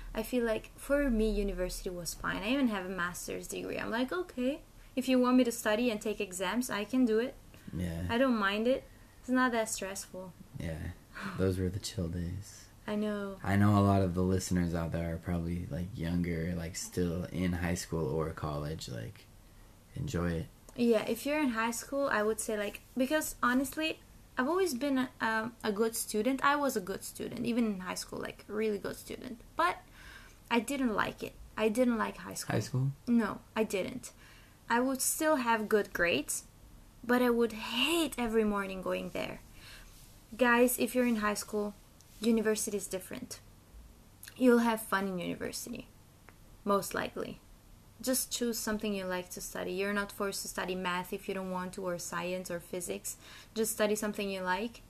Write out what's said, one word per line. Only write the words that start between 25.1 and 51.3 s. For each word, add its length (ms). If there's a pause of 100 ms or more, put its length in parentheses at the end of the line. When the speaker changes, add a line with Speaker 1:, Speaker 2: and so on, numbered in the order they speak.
Speaker 1:
um, 320 (100)
a 80
good 240
student. 480
I 140
was 180
a 60
good 200
student, 440
even 200
in 140
high 160
school, 240
like, 300
really 280
good 200
student. 420 (160)
But 220 (760)
I 80
didn't 340
like 300
it. 100 (240)
I 120
didn't 280
like 200
high 160
school. 220
Speaker 2:
High 40
school? 320 (160)
Speaker 1:
No, 320 (160)
I 80
didn't. 480 (580)
I 120
would 200
still 360
have 320
good 240
grades, 500 (580)
but 200
I 80
would 240
hate 640
every 260
morning 380
going 300
there. 280 (960)
Guys, 420
if 160
you're 140
in 100
high 180
school, 380 (460)
university 560
is 120
different. 520 (960)
You'll 340
have 120
fun 260
in 120
university, 680 (800)
most 280
likely. 460 (640)
Just 300
choose 280
something 340
you 120
like 260
to 100
study. 300
You're 220
not 180
forced 300
to 60
study 280
math 380
if 140
you 60